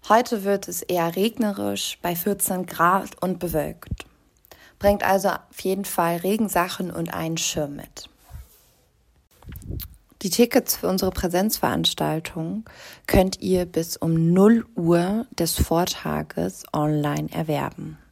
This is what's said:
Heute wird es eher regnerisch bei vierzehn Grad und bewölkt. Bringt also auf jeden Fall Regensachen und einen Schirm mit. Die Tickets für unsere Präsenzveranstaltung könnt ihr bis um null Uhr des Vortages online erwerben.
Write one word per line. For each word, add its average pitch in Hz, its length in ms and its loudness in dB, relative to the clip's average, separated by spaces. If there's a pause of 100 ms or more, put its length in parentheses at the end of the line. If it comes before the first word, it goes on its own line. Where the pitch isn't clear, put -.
Heute 220 360 4
wird 196 240 0
es 175 120 -8
eher 170 360 0
regnerisch 202 840 -2
bei 175 140 -2
vierzehn 185 520 -2
Grad 180 540 0
und 180 200 -2
bewölkt. 170 680 -4 (720)
Bringt 202 240 4
also 196 280 4
auf - 300 -8
jeden 190 240 -2
Fall 170 340 0
Regensachen 185 720 0
und 165 200 -4
einen 165 240 -4
Schirm 147 400 -2
mit. - 320 -16 (2250)
Die 190 80 -2
Tickets 240 460 2
für - 120 -4
unsere 185 220 0
Präsenzveranstaltung 170 1500 -2 (440)
könnt 190 340 4
ihr 185 240 2
bis 170 300 -4
um 165 360 2
null 214 320 6 (120)
Uhr 175 560 2
des 165 220 -2
Vortages 165 1160 -2
online 151 600 0
erwerben. 156 640 -4 (140)